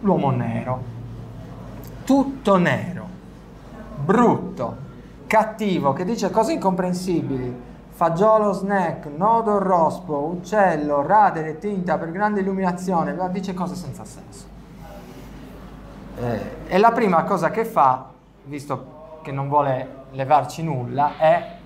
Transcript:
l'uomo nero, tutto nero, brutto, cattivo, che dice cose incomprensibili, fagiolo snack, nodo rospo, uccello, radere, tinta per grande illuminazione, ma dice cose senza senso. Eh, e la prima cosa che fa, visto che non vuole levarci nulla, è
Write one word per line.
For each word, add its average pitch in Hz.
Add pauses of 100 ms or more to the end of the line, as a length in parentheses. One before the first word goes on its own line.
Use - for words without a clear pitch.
l'uomo 151
nero, 120 (1200)
tutto 262
nero, 120 (960)
brutto, 160 (360)
cattivo, 202
che 180
dice 196
cose 226
incomprensibili, 175 (340)
fagiolo 208
snack, 185
nodo 208
rospo, 160
uccello, 156
radere, 160
tinta 180
per 165
grande 208
illuminazione, 180
ma 180
dice 185
cose 180
senza 120
senso. - (1700)
Eh, 117 (260)
e 180
la 226
prima 196
cosa 180
che 220
fa, 135 (340)
visto -
che 147
non 139
vuole 139
levarci 135
nulla, 135
è 160 (100)